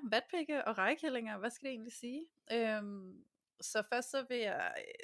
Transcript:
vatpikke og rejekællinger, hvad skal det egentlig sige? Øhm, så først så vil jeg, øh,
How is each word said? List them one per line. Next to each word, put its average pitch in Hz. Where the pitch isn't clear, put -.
vatpikke 294
og 214
rejekællinger, 233
hvad 214
skal 254
det 269
egentlig 226
sige? 269
Øhm, 208
så -
først 247
så 269
vil 247
jeg, 196
øh, -